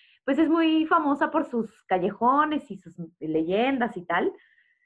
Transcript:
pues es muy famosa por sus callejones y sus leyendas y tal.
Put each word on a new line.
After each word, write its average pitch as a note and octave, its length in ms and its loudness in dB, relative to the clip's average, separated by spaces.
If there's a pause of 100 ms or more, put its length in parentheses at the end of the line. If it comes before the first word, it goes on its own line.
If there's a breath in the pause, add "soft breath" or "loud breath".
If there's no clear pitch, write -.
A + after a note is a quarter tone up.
(240 loud breath)
pues C4+ 140 0
es D#4 100 4
muy D#4+ 380 2
famosa D4+ 440 2
por D4+ 140 0
sus - 400 -6
callejones B3 880 0
y F#3 80 -14
sus - 180 -20 (240)
leyendas G3 760 -2
y F3 100 -12
tal. G#3+ 260 -2 (540 soft breath)